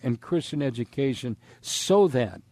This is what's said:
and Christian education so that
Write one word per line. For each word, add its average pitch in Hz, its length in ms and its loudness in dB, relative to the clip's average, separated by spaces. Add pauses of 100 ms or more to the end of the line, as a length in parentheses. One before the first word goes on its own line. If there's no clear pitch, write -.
and 120 180 -2
Christian 156 420 -2
education 123 760 -2 (260)
so 196 460 4
that 117 440 -2